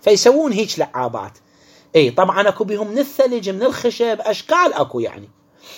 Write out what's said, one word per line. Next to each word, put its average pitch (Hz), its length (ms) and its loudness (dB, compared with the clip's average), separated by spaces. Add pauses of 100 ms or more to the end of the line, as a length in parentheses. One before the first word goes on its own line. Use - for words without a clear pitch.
فيسوون 254 500 4
هيج 196 280 -4
لعابات. 117 580 -6 (580)
إي 143 160 6
طبعًا 190 360 2
أكو 196 160 0
بيهم 208 240 -4
من 214 120 -2
الثلج، 247 500 -2
من 190 140 -6
الخشب، 233 560 -2
أشكال 311 540 0
أكو 127 260 -2
يعني. 104 300 -8 (480)